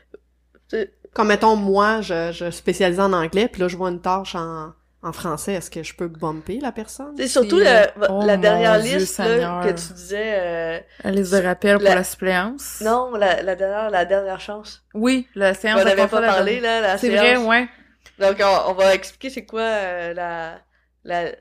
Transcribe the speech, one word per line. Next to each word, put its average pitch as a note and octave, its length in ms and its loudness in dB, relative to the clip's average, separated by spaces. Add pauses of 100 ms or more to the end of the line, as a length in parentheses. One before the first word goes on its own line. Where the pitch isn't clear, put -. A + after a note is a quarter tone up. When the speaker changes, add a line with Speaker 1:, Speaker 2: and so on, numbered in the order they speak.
(720)
Speaker 1:
Tu G#3 80 -6
sais - 140 -6 (200)
Speaker 2:
Comme, G#3+ 160 0
mettons, G#3+ 280 4
moi, G#3 440 2
je, E3+ 320 -4
je F3 180 -8
spécialise F3+ 500 0
en G3 120 2
anglais, F#3 360 0
puis - 140 -8
là, F3+ 60 0
je F3+ 80 -8
vois F#3 140 -4
une F3 100 -8
tâche F#3+ 360 -4
en, E3 340 -10 (320)
en E3 100 -10
français, E3 420 -6
est-ce E3+ 180 -10
que E3 100 -10
je - 140 -14
peux F3+ 100 -6
bumper D#3+ 540 -8
la C4+ 100 -6
personne ? C4+ 480 -14
Speaker 1:
C'est C4+ 80 -4
surtout B3+ 320 2
Speaker 3:
C'est, B3 280 8 (100)
Speaker 1:
le, G#3 120 0
Speaker 3:
oh F#3+ 160 -2
Speaker 1:
la G#3 120 4
Speaker 3:
mon F#3 60 0
Speaker 1:
dernière A3 380 4
Speaker 3:
Dieu F#3 180 0
Speaker 1:
liste, F#3+ 200 -2
là, G#3 60 0
Speaker 3:
Seigneur. F3+ 420 0
Speaker 1:
que - 60 0
tu E3+ 220 -10
disais, G3+ 440 -6
euh, E3+ 400 -4 (240)
Speaker 3:
La G3+ 80 -4
liste F#3+ 220 0
de G3 60 4
Speaker 1:
sur F3+ 60 0
Speaker 3:
rappel F3+ 340 2
pour G3+ 100 0
Speaker 1:
la F#3 80 6
Speaker 3:
la F#3 80 0
suppléance. F#3+ 800 -4
Speaker 1:
Non, B3 320 0
la, F#3+ 260 2
la F#3 140 -4
dernière, G3+ 340 -2
la F3+ 140 2
dernière F#3+ 360 -2
chance. G#3 440 -14 (100)
Speaker 3:
Oui, B3 400 0
la G3 200 2
séance G#3+ 260 0
Speaker 1:
On F#3+ 40 6
Speaker 3:
de F#3+ 60 4
Speaker 1:
avait G3 120 4
Speaker 3:
contrôle G#3 180 2
Speaker 1:
pas A#3 60 2
Speaker 3:
de - 0 -
la G#3+ 80 4
Speaker 1:
parlé, F#3+ 260 2
Speaker 3:
dernière A3+ 220 0
Speaker 1:
là, G#3 100 2
la G3 60 -2
Speaker 3:
C'est A#3+ 120 0
Speaker 1:
séance. A#3 340 4
Speaker 3:
vrai, A3 40 -2
ouais. A#3+ 200 2 (520)
Speaker 1:
Donc, G3 200 2
on, G3 300 2
on F#3+ 40 -2
va F#3+ 200 4
expliquer F#3+ 360 -8
c'est - 140 -12
quoi, A3 180 -6
euh, F3+ 520 -4
la, E3+ 440 -8 (460)
la F3 260 -4 (100)